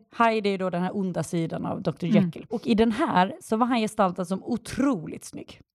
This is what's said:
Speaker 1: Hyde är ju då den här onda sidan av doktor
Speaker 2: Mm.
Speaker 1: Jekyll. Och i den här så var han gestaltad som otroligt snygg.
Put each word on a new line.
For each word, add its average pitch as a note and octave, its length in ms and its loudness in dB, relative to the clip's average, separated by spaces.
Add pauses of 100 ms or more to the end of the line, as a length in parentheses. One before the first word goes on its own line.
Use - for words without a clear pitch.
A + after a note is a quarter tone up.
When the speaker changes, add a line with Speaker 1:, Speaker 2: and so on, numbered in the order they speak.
(180)
Speaker 1:
Hyde A3 300 4
är - 20 2
ju G3 80 0
då F#3 120 -2
den F3 120 -2
här F#3 140 -2
onda F3+ 260 -2
sidan E3 440 -4
av - 160 -6
doktor - 260 -4
Speaker 2:
Mm. G3+ 160 6
Speaker 1:
Jekyll. - 260 -6
Och - 160 -6
i A#3 80 4
den A3+ 180 4
här G#3 480 2
så - 160 -2
var A#3+ 100 2
han B3 120 2
gestaltad F#3+ 460 0
som F#3+ 200 -4
otroligt A#3+ 800 -2
snygg. - 360 -16 (140)